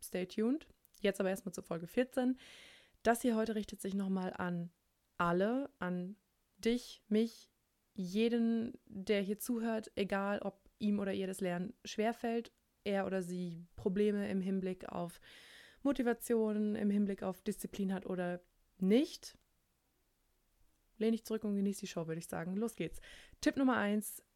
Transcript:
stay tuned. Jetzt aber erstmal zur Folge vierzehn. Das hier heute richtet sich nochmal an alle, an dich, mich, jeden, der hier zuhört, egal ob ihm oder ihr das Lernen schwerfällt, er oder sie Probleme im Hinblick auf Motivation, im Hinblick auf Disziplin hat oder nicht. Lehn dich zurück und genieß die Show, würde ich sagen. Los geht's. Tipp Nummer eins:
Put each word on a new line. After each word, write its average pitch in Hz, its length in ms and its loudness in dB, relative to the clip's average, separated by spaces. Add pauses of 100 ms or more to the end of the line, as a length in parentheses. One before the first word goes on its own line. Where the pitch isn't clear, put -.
stay 180 240 -4
tuned. 233 400 0 (340)
Jetzt 196 200 2
aber 190 100 2
erstmal 190 240 -4
zur 185 80 -8
Folge 170 240 -6
vierzehn. 254 500 2 (680)
Das 233 180 4
hier 233 140 4
heute 220 180 0
richtet 208 260 -6
sich 196 140 -4
nochmal 190 420 0
an 175 360 -4 (440)
alle, 196 600 2
an 180 380 -4 (420)
dich, - 480 -2
mich, 226 460 2 (460)
jeden, 226 840 2
der 202 380 0
hier 202 160 -2
zuhört, 226 560 -2
egal 196 460 0
ob - 280 -8 (100)
ihm 208 200 2
oder 196 160 -2
ihr 190 120 -2
das 190 140 -4
Lernen 180 320 -2 (100)
schwerfällt, 233 680 -2 (320)
er 196 220 0
oder 190 160 -2
sie 175 420 -6 (100)
Probleme 202 540 2
im 190 140 0
Hinblick 185 480 -2
auf 175 280 -6 (640)
Motivation, 226 920 2
im 208 160 2
Hinblick 202 320 2
auf 190 180 -4
Disziplin 190 540 -4
hat 180 100 -6
oder 175 380 -2 (340)
nicht. 220 600 2 (1600)
Lehn 220 140 4
dich 226 120 -2
zurück 220 200 -4
und 202 120 0
genieß 196 220 0
die 190 80 -8
Show, 165 200 -4
würde 160 120 -4
ich 165 100 -12
sagen. 180 280 -4
Los 220 200 -2
geht's. - 240 -6 (400)
Tipp - 160 2
Nummer 254 220 4
eins: 208 440 0 (140)